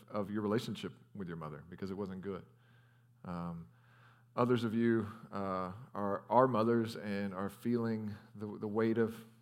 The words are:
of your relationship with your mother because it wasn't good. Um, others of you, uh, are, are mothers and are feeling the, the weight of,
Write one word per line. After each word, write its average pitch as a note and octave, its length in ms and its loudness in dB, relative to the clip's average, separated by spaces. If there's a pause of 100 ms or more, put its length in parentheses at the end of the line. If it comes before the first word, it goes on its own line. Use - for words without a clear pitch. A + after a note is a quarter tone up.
(120)
of G#2 180 -2
your G#2 120 -2
relationship G#2 500 0 (240)
with F#2+ 140 -8
your E2+ 80 -6
mother D2+ 320 -10
because F#2 200 -8
it F#2+ 40 -4
wasn't F#2+ 260 -6
good. F#2 220 -6 (840)
Um, E2+ 420 -6 (680)
others A#2+ 300 4
of G#2+ 80 0
you, A2+ 340 4 (260)
uh, F#2 360 -2 (260)
are, G2+ 340 -2
are B2+ 200 8
mothers A2+ 480 2
and G2+ 360 -4
are F#2+ 160 -4
feeling A2+ 640 -2 (220)
the, G#2 240 -8
the A2 80 -4
weight A2 300 4
of, A2+ 180 2 (260)